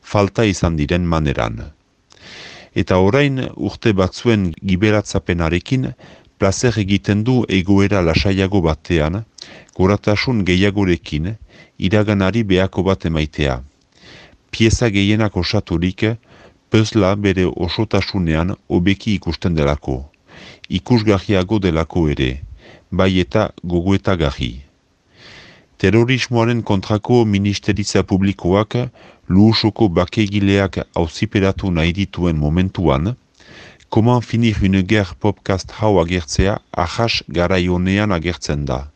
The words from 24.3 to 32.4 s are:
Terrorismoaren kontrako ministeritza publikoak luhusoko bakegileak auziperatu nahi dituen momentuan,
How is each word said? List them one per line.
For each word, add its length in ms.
Terrorismoaren 840
kontrako 640
ministeritza 800
publikoak 720
luhusoko 640
bakegileak 880
auziperatu 760
nahi 220
dituen 440
momentuan, 800